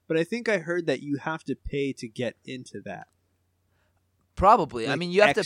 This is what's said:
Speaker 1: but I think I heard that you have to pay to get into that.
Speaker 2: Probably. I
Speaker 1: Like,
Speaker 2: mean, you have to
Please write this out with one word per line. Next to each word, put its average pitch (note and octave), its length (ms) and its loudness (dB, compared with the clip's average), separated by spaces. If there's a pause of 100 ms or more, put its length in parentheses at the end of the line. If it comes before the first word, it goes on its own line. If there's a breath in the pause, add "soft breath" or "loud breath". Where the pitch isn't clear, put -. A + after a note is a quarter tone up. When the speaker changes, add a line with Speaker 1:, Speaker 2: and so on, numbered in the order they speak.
Speaker 1:
but D#3+ 80 0
I E3 80 2
think A#3 240 -6
I G#3 100 2
heard E3+ 300 -4
that C3 120 0
you C#3+ 180 -4
have D#3+ 260 -8
to C3+ 100 -6
pay C#3 380 -4
to B2 160 -12
get A2+ 260 -6 (100)
into B2+ 400 -14
that. G2+ 220 -14 (1300)
Speaker 2:
Probably. D#3 500 4
I - 40 -2
Speaker 1:
Like, D#3 100 0
Speaker 2:
mean, F3 100 -6
you F#3 120 6
have E3+ 120 6
to G3+ 120 0